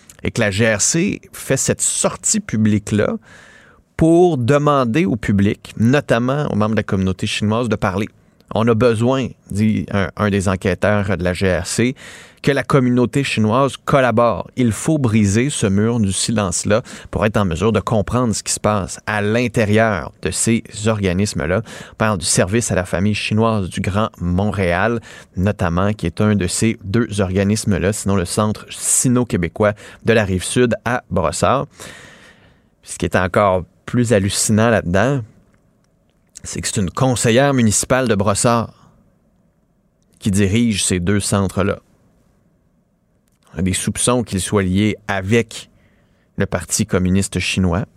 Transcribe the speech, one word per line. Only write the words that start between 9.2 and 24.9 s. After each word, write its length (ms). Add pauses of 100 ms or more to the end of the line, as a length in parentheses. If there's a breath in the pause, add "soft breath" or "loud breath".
dit 400
un, 260
un 140
des 180
enquêteurs 680
de 60
la 100
G 220
R 120
C, « 280 (460 loud breath)
que 100
la 120
communauté 600
chinoise 540
collabore. 800
Il 160
faut 260
briser 540
ce 160
mur 320
du 120
silence-là 720 (300 loud breath)
pour 160
être 100
en 80
mesure 260
de 80
comprendre 540
ce 80
qui 100
se 80
passe 460
à 160
l'intérieur 880 (120)
de 80
ces 320 (240)
organismes-là. » 720 (300 loud breath)
On 40
parle 220
du 80
service 460
à 40
la 100
famille 280
chinoise 560
du 120
Grand 360
Montréal, 840 (380 loud breath)